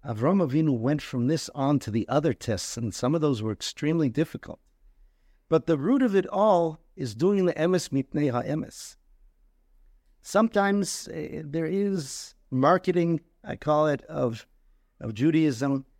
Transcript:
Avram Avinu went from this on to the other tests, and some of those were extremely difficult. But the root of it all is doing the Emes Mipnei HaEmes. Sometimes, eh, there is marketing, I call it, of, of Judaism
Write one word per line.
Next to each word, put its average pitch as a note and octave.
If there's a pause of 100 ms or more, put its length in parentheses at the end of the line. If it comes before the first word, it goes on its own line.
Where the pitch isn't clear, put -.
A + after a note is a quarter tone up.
Avram D3
Avinu C#3
went C#3
from B2
this D3+
on C#3
to -
the G#2+
other C#3+
tests, -
and A2+
some C3
of E3+
those C#3
were A2
extremely D3+
difficult. - (880)
But D#3+
the D#3+
root A#3+
of A3
it F#3
all F3 (140)
is B2
doing F#3
the E3+
Emes E3+
Mipnei C#3
HaEmes. - (1200)
Sometimes, G3+
eh, D#3
there D#3+
is F#3+ (160)
marketing, E3+ (240)
I G#3
call D3+
it, D3
of, B2+ (540)
of A2
Judaism C#3 (140)